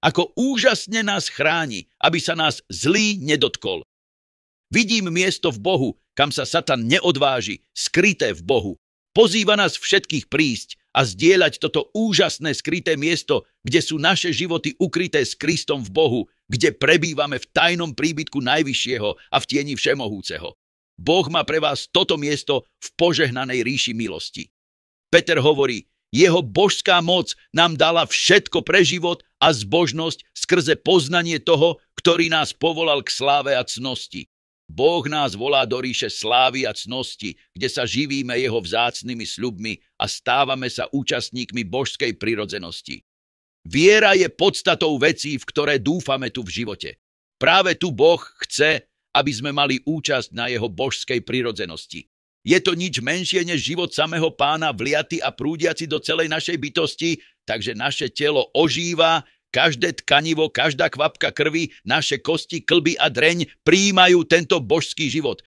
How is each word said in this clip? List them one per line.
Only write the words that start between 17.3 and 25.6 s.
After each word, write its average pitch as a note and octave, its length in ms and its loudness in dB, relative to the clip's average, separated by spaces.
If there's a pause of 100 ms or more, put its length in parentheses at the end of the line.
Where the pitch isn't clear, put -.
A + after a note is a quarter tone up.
v - 160 -10
tajnom E3+ 400 0
príbytku D3+ 480 -4
Najvyššieho B2+ 720 -2 (180)
a - 80 -2
v - 120 -2
tieni C#3+ 280 -4
Všemohúceho. G2+ 800 -4 (400)
Boh E3+ 320 2
má E3 160 -2
pre D#3 160 -2
vás D3 320 -4
toto E3+ 240 2
miesto C#3+ 480 -2 (160)
v - 160 -14
požehnanej C3 720 0
ríši B2+ 240 -4
milosti. G#2+ 560 -8 (640)
Peter E3+ 300 4
hovorí: C#3 420 2 (260)